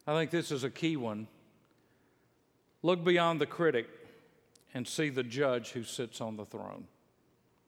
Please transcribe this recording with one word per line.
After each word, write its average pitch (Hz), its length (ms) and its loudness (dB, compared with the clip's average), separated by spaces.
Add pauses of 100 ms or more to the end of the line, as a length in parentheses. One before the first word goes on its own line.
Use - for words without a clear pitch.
I 151 80 0
think 160 160 2
this 165 220 0
is 135 120 -2
a 135 60 0
key 160 260 0
one. 107 320 -4 (1600)
Look 170 200 4
beyond 170 380 4
the 143 60 0
critic 143 420 2 (840)
and 123 120 -6
see 156 220 0
the 131 140 0
judge 123 480 0
who 120 120 -6
sits - 380 -8
on 110 160 -6
the 104 80 -8
throne. 98 400 -12 (840)